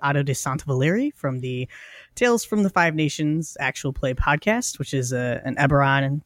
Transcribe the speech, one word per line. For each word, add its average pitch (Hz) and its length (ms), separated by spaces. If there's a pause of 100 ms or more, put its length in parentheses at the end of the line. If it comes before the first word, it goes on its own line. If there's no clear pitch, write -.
Otto 143 180
de 139 140
Santa - 300
Valeri 151 500
from 131 240
the 127 280 (460)
Tales 240 320
from 208 160
the 196 80
Five 170 240
Nations 156 680
actual 135 320
play 135 220
podcast, 147 640
which - 160
is 127 200
a, 123 320
an 131 100
Eberron 139 720